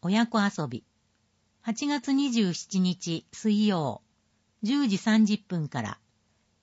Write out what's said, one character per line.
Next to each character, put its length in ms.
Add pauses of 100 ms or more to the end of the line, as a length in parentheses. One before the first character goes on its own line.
親 240
子 140
遊 300
び。 160 (760)
八 260
月 260
二 180
十 220
七 260
日 540
水 340
曜、 340 (640)
十 240
時 100
三 280
十 120
分 300
か 140
ら。 180 (640)